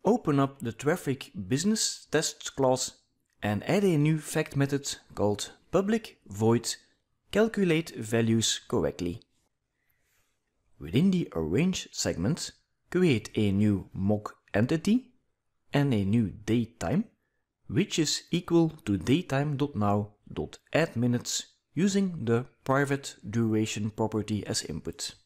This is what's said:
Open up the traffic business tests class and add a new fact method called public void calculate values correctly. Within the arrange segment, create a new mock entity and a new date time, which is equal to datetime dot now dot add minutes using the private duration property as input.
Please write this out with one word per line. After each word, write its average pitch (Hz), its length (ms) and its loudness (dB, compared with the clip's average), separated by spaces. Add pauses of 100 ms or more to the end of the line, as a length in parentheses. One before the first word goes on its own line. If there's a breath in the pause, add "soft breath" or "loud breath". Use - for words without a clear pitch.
Open 185 360 2
up 139 220 0
the 117 100 -4
traffic 143 600 -4 (160)
business 180 640 -2
tests - 400 -2
class 131 440 0 (500)
and 104 260 -2
add 196 140 2
a 175 140 4
new 156 200 4
fact - 380 -4
method 139 400 -2 (180)
called 101 380 -2 (180)
public 202 560 -2
void 113 500 0 (560)
calculate 196 680 0
values 113 720 0
correctly. 87 520 -2 (1600)
Within 120 320 2
the 175 240 0
arrange 104 560 0
segment, 98 600 -2 (380)
create 165 460 2
a 104 160 2
new 101 420 2
mock 104 440 -2 (160)
entity 160 580 2 (600)
and 143 200 2
a 101 120 2
new 104 240 2
date 110 500 -2
time, 123 240 0 (640)
which 113 320 0
is - 320 -2
equal 170 380 2 (160)
to 101 120 2
datetime 139 600 0
dot 143 180 -2
now 104 380 0 (200)
dot 76 240 -6 (140)
add 160 240 0
minutes 120 520 -2 (260)
using 190 500 0
the 117 220 0 (180)
private 139 540 -2 (120)
duration 110 600 0
property 107 580 -2
as - 160 -4
input. - 520 -10 (100)